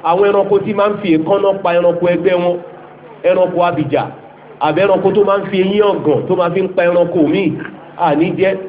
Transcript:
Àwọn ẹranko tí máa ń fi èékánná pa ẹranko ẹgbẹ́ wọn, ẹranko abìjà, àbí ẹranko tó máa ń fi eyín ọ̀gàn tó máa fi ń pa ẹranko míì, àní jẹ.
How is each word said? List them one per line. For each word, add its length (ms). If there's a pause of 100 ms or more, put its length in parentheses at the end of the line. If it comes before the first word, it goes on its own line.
Àwọn 260
ẹranko 320
tí 140
máa 160
ń 80
fi 180
èékánná 340 (120)
pa 120
ẹranko 340
ẹgbẹ́ 280
wọn, 200 (680)
ẹranko 420
abìjà, 400 (540)
àbí 240
ẹranko 300
tó 120
máa 140
ń 100
fi 120
eyín 220
ọ̀gàn 460
tó 80
máa 140
fi 120
ń 60
pa 160
ẹranko 360
míì, 320 (440)
àní 400
jẹ. 160 (180)